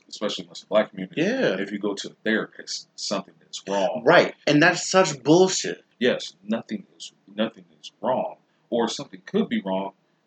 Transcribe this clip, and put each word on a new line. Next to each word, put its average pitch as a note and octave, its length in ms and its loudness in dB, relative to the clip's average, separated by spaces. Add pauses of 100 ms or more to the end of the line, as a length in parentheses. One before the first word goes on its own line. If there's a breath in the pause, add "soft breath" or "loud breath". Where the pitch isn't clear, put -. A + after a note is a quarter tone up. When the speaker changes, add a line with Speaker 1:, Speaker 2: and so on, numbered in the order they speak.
Speaker 1:
especially G2+ 380 -6
amongst - 160 -18
the - 60 -20
black G#2+ 240 2
community. F#2+ 300 -6
Speaker 2:
Yeah. F#3+ 380 0
Speaker 1:
If G2 140 -6
you G#2 60 -6
go G2+ 160 -2
to - 120 -10
a - 60 -16 (100)
therapist, - 720 -4
something - 380 -8 (160)
is - 180 -12
wrong. G2 380 -2
Speaker 2:
Right, E3 300 6 (120)
and D3 160 4
that's E3+ 260 2
such E3 320 2
bullshit. E3+ 640 2 (160)
Speaker 1:
Yes, A2+ 340 0 (140)
nothing G#2+ 380 -6 (120)
is, - 140 -18 (240)
nothing G#2 300 -6 (160)
is - 180 -18
wrong, G#2+ 380 -2 (320)
or A#2 180 0
something - 380 -10
could - 240 -2
be A2 160 -2
wrong, F#2+ 260 -4 (360)